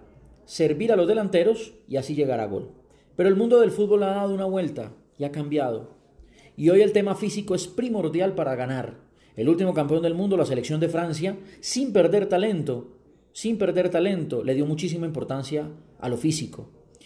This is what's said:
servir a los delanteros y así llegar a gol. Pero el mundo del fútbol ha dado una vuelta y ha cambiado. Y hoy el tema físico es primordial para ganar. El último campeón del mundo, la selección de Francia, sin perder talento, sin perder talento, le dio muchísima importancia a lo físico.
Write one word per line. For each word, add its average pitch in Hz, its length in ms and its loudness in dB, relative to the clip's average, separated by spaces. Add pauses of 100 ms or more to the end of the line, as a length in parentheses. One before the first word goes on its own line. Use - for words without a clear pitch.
(460)
servir 214 480 2
a - 20 6
los 175 120 4
delanteros 208 640 2 (160)
y 131 80 -4
así 143 180 -4
llegar 131 240 0
a 110 80 -2
gol. 98 220 -6 (480)
Pero 180 100 4
el 196 80 6
mundo 233 240 6
del 208 120 6
fútbol 202 320 2
ha 196 100 0
dado 196 200 -2
una 190 120 -2
vuelta 147 480 -4 (240)
y 143 80 -4
ha 143 80 -6
cambiado. 143 640 -4 (580)
Y 151 140 4
hoy 190 120 8
el 214 120 4
tema 196 220 2
físico 202 400 -4
es - 120 -4
primordial 190 680 -2
para 139 200 -2
ganar. 127 560 -6 (260)
El 110 100 0
último 175 260 2
campeón 151 300 0
del 170 100 0
mundo, 190 220 0
la 160 100 2
selección 135 360 -2
de 165 80 0
Francia, 170 480 -4 (240)
sin 247 320 -4
perder 190 340 2
talento, 175 720 -2 (340)
sin 220 260 -4
perder 180 320 0
talento, 165 540 -2
le 131 100 0
dio 143 120 0
muchísima 165 420 -4
importancia 147 640 -6 (280)
a 123 100 -6
lo 123 80 -2
físico. 151 520 -4 (360)